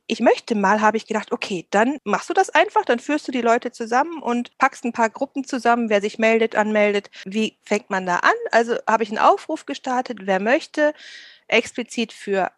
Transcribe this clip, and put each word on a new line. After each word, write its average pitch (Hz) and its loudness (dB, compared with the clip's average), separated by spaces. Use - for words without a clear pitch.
ich - -4
möchte 262 2
mal, 202 2
habe 214 4
ich 214 -8
gedacht, 214 -4
okay, 196 -6
dann 240 2
machst 196 -2
du 339 -6
das 381 2
einfach, 381 2
dann 240 0
führst 294 -4
du 277 -6
die 254 -2
Leute 233 2
zusammen 262 -2
und 240 -4
packst - 0
ein 233 -4
paar 226 0
Gruppen - -6
zusammen, 240 0
wer 208 2
sich 208 -4
meldet, 220 2
anmeldet. 208 0
Wie 214 -4
fängt - -4
man 190 -2
da 175 0
an? - 4
Also 233 2
habe 220 2
ich 214 -4
einen 214 -6
Aufruf - 0
gestartet, 254 -6
wer 190 0
möchte, 294 0
explizit - -2
für 196 -2